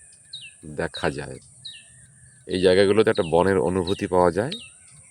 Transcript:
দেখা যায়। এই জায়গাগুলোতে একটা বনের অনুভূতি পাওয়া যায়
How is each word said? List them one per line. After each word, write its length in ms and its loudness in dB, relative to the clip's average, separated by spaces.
দেখা 440 -6
যায়। 280 -10
এই 140 -4
জায়গাগুলোতে 500 4
একটা 120 0
বনের 360 2
অনুভূতি 480 -2
পাওয়া 240 2
যায় 220 -4